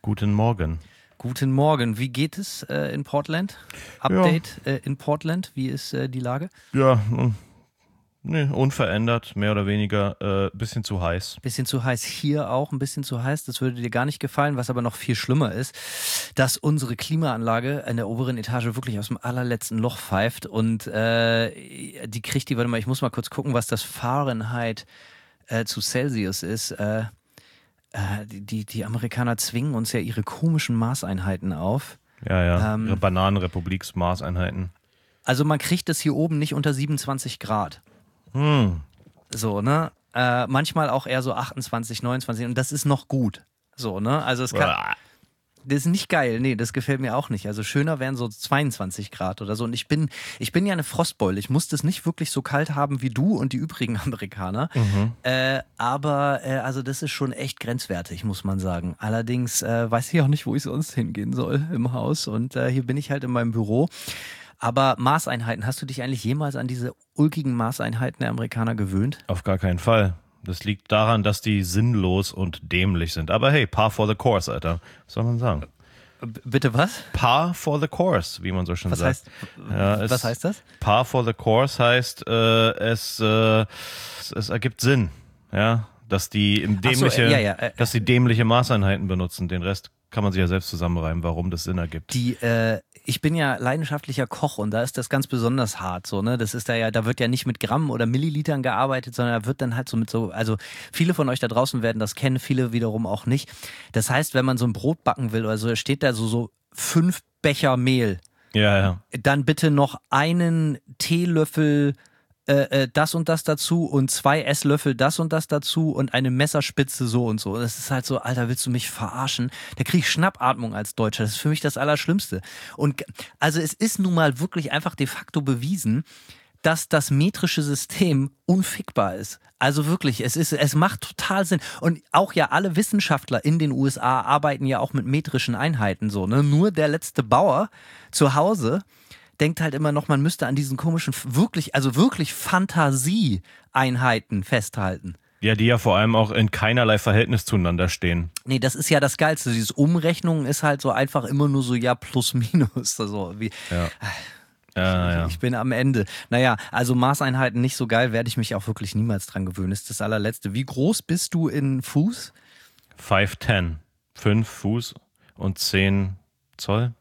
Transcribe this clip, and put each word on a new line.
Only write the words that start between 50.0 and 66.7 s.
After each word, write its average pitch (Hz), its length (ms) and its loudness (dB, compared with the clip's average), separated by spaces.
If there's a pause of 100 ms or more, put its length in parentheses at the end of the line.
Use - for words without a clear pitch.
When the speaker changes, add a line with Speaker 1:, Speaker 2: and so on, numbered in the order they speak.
Speaker 2:
ich - 140 -6
bin 180 120 2
ja 202 60 0
eine 170 140 -2
Frostbeule. 101 520 0
Ich 101 120 -6
muss 139 180 2
das 151 160 -2
nicht 175 220 -2
wirklich 165 260 -4
so 135 100 -2
kalt 147 320 -2
haben 143 280 -2
wie 127 80 -2
du 139 280 2
und 127 140 -2
die 131 60 -4
übrigen 127 400 -4
<laughs> 92 80 -6
Amerikaner. 104 680 -4
Speaker 1:
Mhm. 104 380 2 (120)
Speaker 2:
Äh, 131 360 0 (180)
aber, 143 680 0
äh, 131 140 -2
also 131 240 -4
das 135 180 -6
ist 151 100 -4
schon 131 220 -4
echt - 260 -8
grenzwertig, 87 640 -6
muss 104 220 -4
man 95 140 0
sagen. 87 380 -4
Allerdings, 117 640 -2
äh, 117 300 0
weiß 117 220 0
ich 165 80 4
auch 135 80 4
nicht, 147 160 0
wo 113 100 -2
ich 147 80 -2
sonst - 300 -4
hingehen 113 400 -4
soll 127 280 -2 (120)
im 120 180 -2
Haus. 123 360 -2
Und, 113 280 -4
äh, 127 160 0
hier 131 140 0
bin 127 100 -2
ich 143 160 -6
halt 139 140 -4
in 123 60 -4
meinem 117 200 0
Büro. 113 380 0 (720)
Aber 127 380 2
Maßeinheiten, 123 680 0
hast 131 160 -4
du - 40 -8
dich 131 160 -8
eigentlich 123 220 -6
jemals 139 320 -2
an 127 120 -4
diese 123 280 -6 (180)